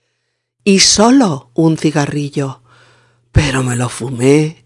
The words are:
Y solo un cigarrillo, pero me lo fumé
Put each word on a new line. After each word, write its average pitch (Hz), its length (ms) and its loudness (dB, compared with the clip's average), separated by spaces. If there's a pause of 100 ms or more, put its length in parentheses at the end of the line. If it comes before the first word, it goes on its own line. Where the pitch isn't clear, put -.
(640)
Y 190 160 2
solo 208 760 2
un 160 240 2
cigarrillo, 143 840 -4 (720)
pero 131 320 0
me 123 120 -4
lo 120 140 -4
fumé 135 760 -2